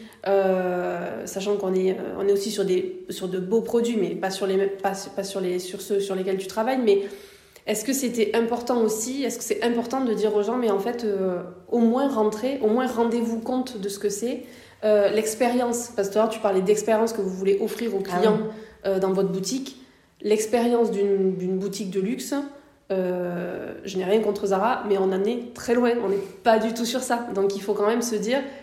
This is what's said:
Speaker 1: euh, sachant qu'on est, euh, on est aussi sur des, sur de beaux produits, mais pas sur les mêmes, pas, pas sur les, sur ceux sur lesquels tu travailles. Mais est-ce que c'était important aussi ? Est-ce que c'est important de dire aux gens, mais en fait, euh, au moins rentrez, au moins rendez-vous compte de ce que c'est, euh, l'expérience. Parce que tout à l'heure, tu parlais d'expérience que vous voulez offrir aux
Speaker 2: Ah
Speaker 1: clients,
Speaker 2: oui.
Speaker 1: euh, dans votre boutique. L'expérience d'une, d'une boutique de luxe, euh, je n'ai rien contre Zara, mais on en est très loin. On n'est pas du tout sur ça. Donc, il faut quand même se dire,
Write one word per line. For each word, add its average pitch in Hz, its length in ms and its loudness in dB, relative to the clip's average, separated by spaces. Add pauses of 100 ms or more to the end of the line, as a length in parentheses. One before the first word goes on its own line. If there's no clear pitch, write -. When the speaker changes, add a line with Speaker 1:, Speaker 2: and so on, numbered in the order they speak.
(260)
Speaker 1:
euh, 180 1000 0
sachant 202 300 -2
qu'on 190 180 0
est, 185 180 2
euh, - 260 -6
on 196 100 0
est 202 40 6
aussi 202 180 0
sur 202 160 -2
des, - 440 -2
sur 185 180 -6
de 185 100 -4
beaux 190 240 2
produits, 233 340 0
mais 175 180 2
pas 190 160 -2
sur 196 160 -4
les 190 100 0
mêmes, 196 140 2 (120)
pas, 196 100 0 (240)
pas 196 80 -4
sur 190 160 -6
les, 180 180 -2
sur 190 240 -8
ceux 196 180 -2
sur 190 140 -4
lesquels 190 240 -2
tu - 80 -6
travailles. 254 380 0
Mais 196 160 6 (680)
est-ce 214 200 -2
que 269 80 0
c'était 226 420 0
important 233 460 0
aussi ? 254 420 0
Est-ce - 140 -4
que - 60 -10
c'est - 180 -4
important 240 420 0
de 226 80 2
dire 202 240 0
aux 208 60 4
gens, 226 140 0
mais 233 140 2
en 196 100 2
fait, 240 240 -4
euh, 190 380 -2 (280)
au 240 80 2
moins 240 300 4
rentrez, 220 540 0
au 214 60 4
moins 247 180 2
rendez-vous 226 520 0
compte 247 420 -4
de 196 80 -4
ce 196 100 -8
que 208 120 -2
c'est, 240 320 -4 (420)
euh, 208 260 6
l'expérience. 240 840 0
Parce 196 120 0
que - 40 -6
tout 208 60 2
à 220 60 6
l'heure, 220 60 2
tu - 100 -8
parlais 190 200 2
d'expérience 214 540 2
que 202 80 -2
vous 190 80 0
voulez 190 320 2
offrir 220 320 -4
aux 190 160 0
Speaker 2:
Ah 180 80 0
Speaker 1:
clients, 214 240 6
Speaker 2:
oui. - 80 -4 (340)
Speaker 1:
euh, 190 140 2
dans 190 140 2
votre 185 180 2
boutique. 220 480 -6 (440)
L'expérience 233 680 2
d'une, 190 480 2
d'une 185 180 -2
boutique 190 340 -4
de 196 100 -2
luxe, 240 340 -4 (580)
euh, 180 800 -2 (120)
je - 120 -8
n'ai 185 80 -2
rien 214 160 4
contre 202 280 -2
Zara, 202 400 2
mais 196 100 2
on 190 60 2
en 190 200 2
est 240 300 -2
très - 200 -2
loin. 240 180 4 (120)
On 190 60 0
n'est 196 60 2 (260)
pas 220 160 6
du 220 160 0
tout 240 100 -2
sur 247 160 -2
ça. 233 340 -2
Donc, 196 220 2
il - 60 -6
faut 214 100 -2
quand 202 140 2
même 233 160 2
se 226 140 -2
dire, 233 240 0 (220)